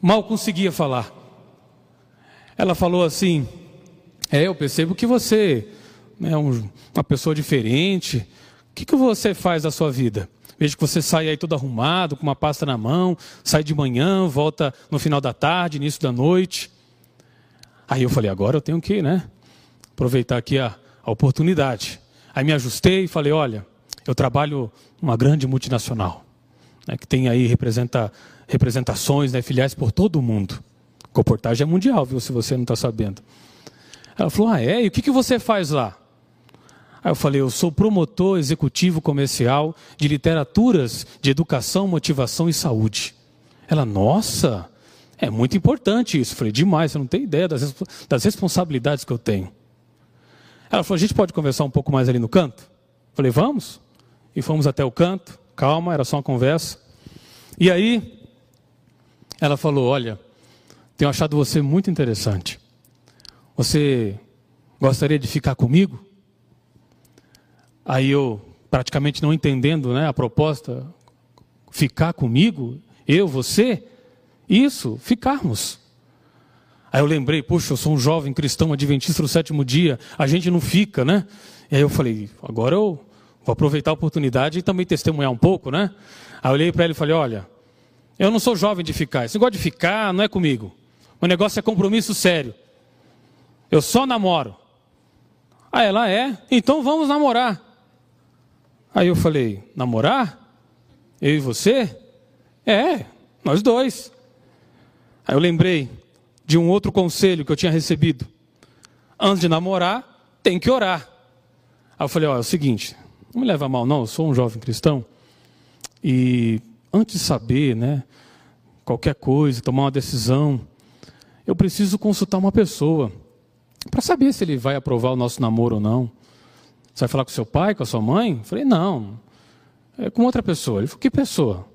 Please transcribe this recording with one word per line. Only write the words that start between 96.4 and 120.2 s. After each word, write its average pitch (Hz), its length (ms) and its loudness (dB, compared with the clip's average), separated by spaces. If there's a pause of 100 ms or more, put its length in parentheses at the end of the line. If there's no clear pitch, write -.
Então 262 320 4
vamos 294 260 0
namorar." 254 560 0 (1300)
Aí 180 140 4
eu 180 60 2
falei: 131 480 0 (140)
"Namorar? 139 800 -2 (640)
Eu 151 160 2
e - 20 0
você?" 165 580 0 (680)
"É, 233 400 2 (400)
nós 165 180 2
dois." 247 480 0 (1160)
Aí - 80 -2
eu 135 40 4
lembrei 170 500 0 (560)
de 151 120 2
um 170 140 4
outro 202 200 0
conselho 180 540 0
que 165 80 -2
eu 151 40 0
tinha 175 140 0
recebido. 156 560 0 (920)
Antes 196 220 2
de 175 60 2
namorar, 180 760 -2 (180)
tem 180 160 2
que 220 120 0
orar. 190 360 0 (920)
Aí 156 60 -2
eu 143 40 -4
falei: 156 200 0
"Ó, 135 80 0
é - 20 -2
o 120 40 -2
seguinte, 135 540 -2 (360)
não 240 100 -4
me 262 40 0
leva 151 200 0
a - 20 -4
mal 127 160 -2
não, 139 160 2
eu 113 60 -2
sou 160 200 -4
um 147 80 0
jovem 120 240 -2
cristão. 123 460 0 (1000)
E 123 580 2 (320)
antes 208 280 0
de - 0 -
saber, 120 560 -2
né, 131 260 -2 (800)
qualquer 127 300 -2
coisa, 135 460 0
tomar 131 240 0
uma 139 60 2
decisão, 131 720 0 (840)